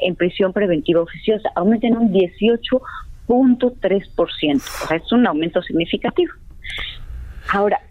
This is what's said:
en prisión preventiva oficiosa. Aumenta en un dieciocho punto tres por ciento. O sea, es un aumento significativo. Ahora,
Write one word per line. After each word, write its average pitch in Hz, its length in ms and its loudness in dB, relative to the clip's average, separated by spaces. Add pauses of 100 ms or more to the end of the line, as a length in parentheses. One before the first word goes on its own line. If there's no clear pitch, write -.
en 185 140 0
prisión 180 380 0
preventiva 170 480 2
oficiosa. 202 540 -2
Aumenta 214 320 2
en 233 100 4
un 226 160 2
dieciocho 226 680 2 (460)
punto 247 540 4
tres 190 340 0
por 170 160 0
ciento. 143 320 0 (220)
O - 20 -8
sea, 156 80 0
es - 160 -6
un 233 160 4
aumento 165 340 0
significativo. - 680 -2 (1200)
Ahora, 202 400 0